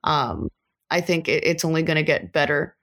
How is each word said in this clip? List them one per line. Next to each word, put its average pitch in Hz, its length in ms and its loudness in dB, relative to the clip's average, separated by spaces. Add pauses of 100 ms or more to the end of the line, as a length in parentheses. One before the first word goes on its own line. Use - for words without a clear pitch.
Um, 127 460 0 (400)
I 170 100 2
think 165 300 0
it, 143 160 0
it's 165 180 0
only 160 200 0
gonna 156 200 2
get 147 300 0
better 147 500 0